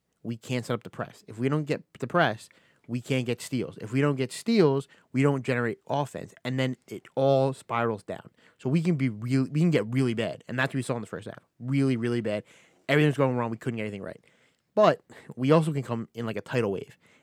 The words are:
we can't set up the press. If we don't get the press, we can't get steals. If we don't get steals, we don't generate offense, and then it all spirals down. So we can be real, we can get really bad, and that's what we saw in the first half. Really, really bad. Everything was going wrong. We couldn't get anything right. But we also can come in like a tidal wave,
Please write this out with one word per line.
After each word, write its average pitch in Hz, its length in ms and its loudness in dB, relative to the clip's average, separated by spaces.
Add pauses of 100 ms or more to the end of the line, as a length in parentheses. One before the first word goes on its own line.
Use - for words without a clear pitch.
(240)
we 117 120 -6
can't 123 300 -4
set 127 80 -2
up 117 100 -4
the - 60 -16
press. - 380 -10
If 107 100 -16
we 123 120 0
don't 151 160 0
get - 180 -4 (160)
the 131 80 -6
press, 131 420 0 (380)
we 120 140 -4
can't 127 260 -2
get 120 120 -4
steals. 107 420 -6
If 107 120 -8
we 135 80 2
don't 147 140 2
get 127 160 -4
steals, 151 560 2 (240)
we 127 100 2
don't 139 220 4
generate 120 340 -2 (100)
offense, 135 460 -6 (100)
and 131 160 -2
then 131 160 0 (120)
it 104 160 -12 (100)
all 135 400 4
spirals 117 480 -2
down. 90 300 -12 (260)
So - 100 -8
we 160 140 2
can 170 140 2
be 135 140 0
real, 120 420 0
we 151 80 0
can 170 100 4
get 120 240 2
really 127 220 2
bad, 110 320 -4
and 120 100 -6
that's 131 120 0
what 139 100 -4
we - 20 0
saw 120 140 -4
in 117 60 -6
the 104 60 -12
first 98 200 -10
half. - 100 -12 (220)
Really, 135 380 0
really 120 240 -2
bad. 104 220 -4 (460)
Everything 151 200 6
was 135 80 0
going 131 200 2
wrong. 117 140 -2
We 113 60 -6
couldn't 117 200 -6
get 110 60 -4
anything 101 180 -8
right. 95 180 -12 (540)
But 196 280 4 (340)
we 131 160 2
also 160 200 6
can 139 120 -4
come 117 320 -6
in 117 100 -6
like 110 100 -6
a 101 60 -6
tidal 113 300 0
wave, - 260 -8 (260)